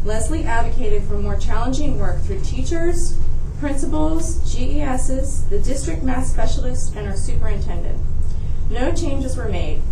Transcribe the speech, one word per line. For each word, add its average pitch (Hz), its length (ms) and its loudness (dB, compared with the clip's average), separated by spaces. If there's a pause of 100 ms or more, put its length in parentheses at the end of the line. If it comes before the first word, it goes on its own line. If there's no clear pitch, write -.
Leslie 220 400 -2
advocated 233 600 2
for 214 140 0
more 202 200 0
challenging 262 600 2
work - 240 0
through - 200 -2
teachers, - 760 0 (420)
principals, - 920 0
G 247 240 0
E - 40 2
Ss, 254 680 0
the 196 80 2
district - 460 -2
math 254 240 0
specialist, - 680 2
and 202 120 -8
our 196 100 -4
superintendent. - 840 0 (680)
No 254 240 0
changes 269 420 -2
were - 140 -4
made. - 320 -2 (100)